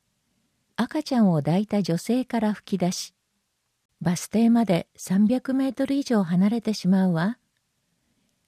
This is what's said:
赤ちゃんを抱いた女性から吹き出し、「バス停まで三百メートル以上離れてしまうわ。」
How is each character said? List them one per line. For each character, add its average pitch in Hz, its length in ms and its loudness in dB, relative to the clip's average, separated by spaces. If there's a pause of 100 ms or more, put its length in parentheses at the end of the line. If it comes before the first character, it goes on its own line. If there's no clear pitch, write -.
(760)
赤 294 260 -4
ち 269 120 -4
ゃ 233 60 4
ん 196 100 6
を 160 60 2
抱 151 240 0
い 208 60 -6
た 202 140 0
女 165 160 -2
性 247 280 -2
か 233 160 -4
ら 214 120 0
吹 - 240 -6
き - 20 -10
出 180 120 0
し、 - 240 -12 (840)
「バ 165 160 -2
ス - 120 -12
停 233 200 2
ま 233 160 2
で 170 300 0
三 196 300 0
百 254 280 -2
メ 269 160 -2
ー - 40 -6
ト 269 120 -4
ル 277 100 -2
以 277 80 -2
上 214 200 0
離 180 260 2
れ 226 120 -2
て 214 120 -4
し - 140 -4
ま 185 200 4
う 180 60 0
わ。」 175 260 -2 (1080)